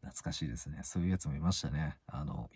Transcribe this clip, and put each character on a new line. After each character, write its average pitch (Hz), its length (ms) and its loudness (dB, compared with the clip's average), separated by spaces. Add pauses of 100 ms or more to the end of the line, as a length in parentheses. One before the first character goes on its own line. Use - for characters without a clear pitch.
懐 - 200 -8
か 82 100 -2
し - 100 -2
い 76 60 2
で - 80 -2
す - 120 -6
ね。 76 140 -6
そ - 180 0
う - 40 4
い - 20 6
う - 40 6
や 95 80 4
つ - 100 -2
も 71 60 0
い 71 60 -2
ま 82 120 6
し - 100 2
た 71 80 0
ね。 73 260 0 (100)
あ 73 180 -4
の、 - 320 -4